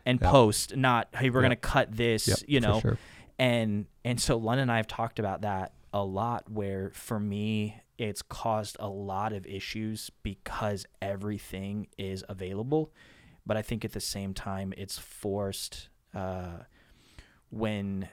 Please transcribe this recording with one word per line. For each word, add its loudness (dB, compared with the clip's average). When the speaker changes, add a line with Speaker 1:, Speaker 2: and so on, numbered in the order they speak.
Speaker 1:
and 4
Speaker 2:
Yeah. 6
Speaker 1:
post, 8
not, 4
"Hey, 2
we're 4
Speaker 2:
Yeah. 8
Speaker 1:
gonna 6
cut 2
this," 2
Speaker 2:
Yep, 4
Speaker 1:
you 4
Speaker 2:
for 4
Speaker 1:
know? 6
Speaker 2:
sure. 4
Speaker 1:
And, 2
and 0
so 2
Lon 2
and 2
I 4
have 0
talked -4
about -2
that -2
a 2
lot, -2
where -4
for -6
me, 0
it's -4
caused -4
a -6
lot -4
of -6
issues -6
because -4
everything -6
is -6
available. -2
But 0
I 2
think -4
at -6
the -6
same -4
time, -4
it's -10
forced, -4
uh, -6
when -2